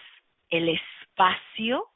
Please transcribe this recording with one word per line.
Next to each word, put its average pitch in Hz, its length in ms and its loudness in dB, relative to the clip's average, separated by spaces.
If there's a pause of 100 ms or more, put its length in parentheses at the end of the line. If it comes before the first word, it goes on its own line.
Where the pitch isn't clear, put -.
(500)
el 170 200 2
espacio 214 1160 -2 (100)